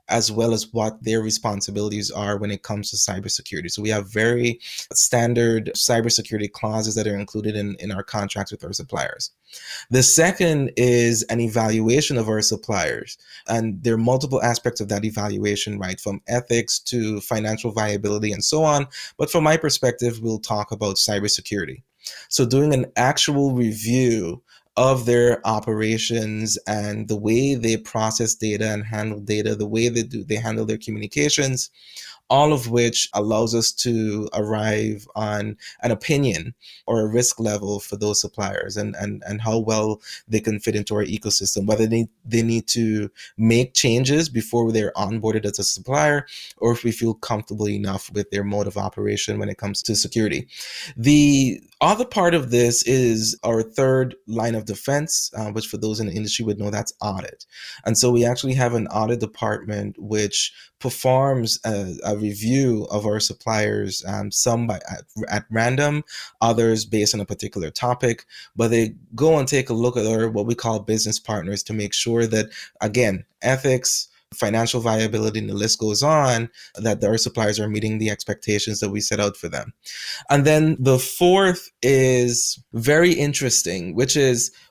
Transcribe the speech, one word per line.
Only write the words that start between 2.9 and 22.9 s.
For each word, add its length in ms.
to 60
cybersecurity. 760
So 120
we 60
have 240
very 480
standard 840
cybersecurity 800
clauses 420
that 140
are 100
included 380
in, 240
in 100
our 140
contracts 480
with 120
our 80
suppliers. 600
The 140
second 720
is 480
an 160
evaluation 800
of 100
our 140
suppliers. 760
And 340
there 120
are 40
multiple 440
aspects 380
of 80
that 160
evaluation, 720
right? 220
From 280
ethics 520
to 400
financial 520
viability 600
and 120
so 180
on. 240
But 140
from 120
my 140
perspective, 640
we'll 180
talk 320
about 260
cybersecurity. 880
So 180
doing 260
an 220